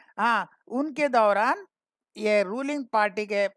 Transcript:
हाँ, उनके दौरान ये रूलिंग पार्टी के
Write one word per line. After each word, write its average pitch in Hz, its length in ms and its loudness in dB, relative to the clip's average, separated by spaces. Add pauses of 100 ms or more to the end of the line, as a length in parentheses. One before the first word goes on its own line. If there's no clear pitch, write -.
(180)
हाँ, 214 320 0 (160)
उनके 285 420 -2
दौरान 240 580 2 (500)
ये 214 260 2
रूलिंग 269 500 -4
पार्टी 208 340 0
के 202 300 0